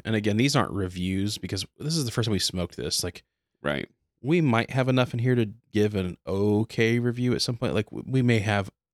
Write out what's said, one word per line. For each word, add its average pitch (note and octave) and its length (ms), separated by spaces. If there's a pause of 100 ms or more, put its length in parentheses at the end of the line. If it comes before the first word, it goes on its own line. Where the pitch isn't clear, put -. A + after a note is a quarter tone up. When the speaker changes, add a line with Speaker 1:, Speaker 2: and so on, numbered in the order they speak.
Speaker 1:
And A2 120
again, G#2 220
these C#3 180
aren't - 160
reviews F#2+ 640
because F#2+ 280 (120)
this D#3+ 180
is D3 80
the A#2 60
first A2+ 160
time A2 60
we F#2+ 60
smoked - 380
this. D2 280
Like, - 180 (400)
Speaker 2:
Right. C#2+ 260 (340)
Speaker 1:
we D#3+ 180
might A#2 300
have B2+ 180
enough B2+ 240
in A#2+ 80
here B2+ 140
to A2+ 160 (220)
give G#2 220
an F#2 220 (100)
okay G#2+ 720
review A#2+ 360
at - 80
some A#2+ 140
point. D#2+ 180
Like, G#2+ 160
w-, - 160
we C3 160
may A#2+ 160
have G2+ 320 (240)